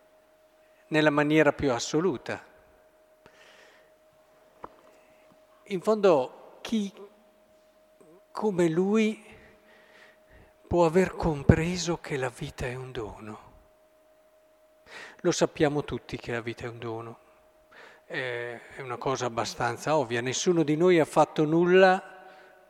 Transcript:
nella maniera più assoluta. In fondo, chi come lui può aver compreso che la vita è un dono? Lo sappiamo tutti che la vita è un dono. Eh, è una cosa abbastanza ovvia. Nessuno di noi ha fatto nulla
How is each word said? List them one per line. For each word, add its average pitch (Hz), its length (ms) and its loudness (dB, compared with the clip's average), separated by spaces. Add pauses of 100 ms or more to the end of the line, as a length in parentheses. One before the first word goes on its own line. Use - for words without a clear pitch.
(880)
nella 156 200 2
maniera 147 460 4
più 139 180 -2
assoluta. 120 720 -4 (3250)
In 185 100 -4
fondo, 196 800 2
chi 202 460 -6 (1200)
come 175 380 0
lui 208 520 0 (1400)
può 175 220 2
aver 175 300 2
compreso 160 800 0
che - 180 -8
la 127 120 -4
vita 139 380 -10
è 123 100 -8
un 127 160 -14
dono? 107 600 -14 (1700)
Lo 175 100 2
sappiamo 147 500 0
tutti - 340 -10
che - 140 -12
la 117 100 -6
vita 113 240 -10
è 120 40 -8
un 117 100 -14
dono. 113 400 -12 (880)
Eh, 120 540 -8 (160)
è - 40 -14
una 123 160 -10
cosa 127 300 -4
abbastanza 117 720 -4
ovvia. 120 240 0
Nessuno 160 420 0
di 151 140 0
noi 175 240 4
ha 143 40 6
fatto 156 400 2
nulla 180 560 6 (680)